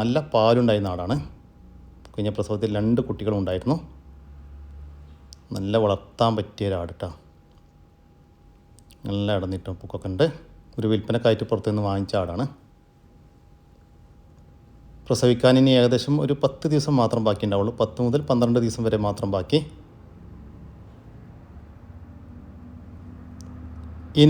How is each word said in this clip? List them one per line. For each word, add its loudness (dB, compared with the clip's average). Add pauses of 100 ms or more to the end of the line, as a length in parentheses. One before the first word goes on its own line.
നല്ല 2 (140)
പാലുണ്ടായിരുന്ന 4
ആടാണ്. -2 (1000)
കഴിഞ്ഞ -2
പ്രസവത്തിൽ -2 (120)
രണ്ട് 2
കുട്ടികളുണ്ടായിരുന്നു. -2 (1800)
നല്ല 0
വളർത്താൻ 2
പറ്റിയ -4
ഒരാട് -4
ട്ടോ. -8 (2000)
നല്ല -2
ഇടനീട്ടവും -6
പൊക്കൊക്കെ -10
ഉണ്ട്. 2 (500)
ഒരു -2
വിൽപ്പനക്കായിട്ട് 2
പുറത്തുനിന്ന് -2
വാങ്ങിച്ച -2
ആടാണ്. -2 (2750)
പ്രസവിക്കാൻ 6
ഇനി 6
ഏകദേശം 2 (100)
ഒരു 0 (100)
പത്ത് -2
ദിവസം 2
മാത്രം 2
ബാക്കി 0
ഉണ്ടാവുള്ളൂ. 0
പത്ത് 0
മുതൽ 2
പന്ത്രണ്ട് 4
ദിവസം -2
വരെ 2
മാത്രം -2
ബാക്കി. 2 (4000)
ഈ 10